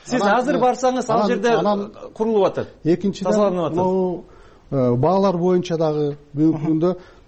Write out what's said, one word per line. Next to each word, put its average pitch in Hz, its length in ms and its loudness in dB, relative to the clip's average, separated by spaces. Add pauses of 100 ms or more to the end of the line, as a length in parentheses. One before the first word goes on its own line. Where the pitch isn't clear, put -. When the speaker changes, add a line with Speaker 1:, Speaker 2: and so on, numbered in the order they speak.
Speaker 1:
Сиз 233 180 -2
Speaker 2:
Анан, 208 160 2
Speaker 1:
азыр 277 180 0
барсаңыз, 247 540 0
ал 220 80 2
Speaker 2:
анан, 208 100 0
Speaker 1:
жерде 196 220 0
Speaker 2:
анан 202 420 0 (220)
Speaker 1:
курулуп 214 320 0
атат. 127 220 -4 (160)
Speaker 2:
Экинчиден, 185 480 -2
Speaker 1:
Тазаланып 196 340 0
атат. 151 100 -4
Speaker 2:
мынау, 185 480 -2 (460)
э, 127 260 2
баалар 185 400 2
боюнча 175 400 0
дагы 151 400 -2 (180)
бүгүнкү 156 320 0
күндө 160 300 0 (320)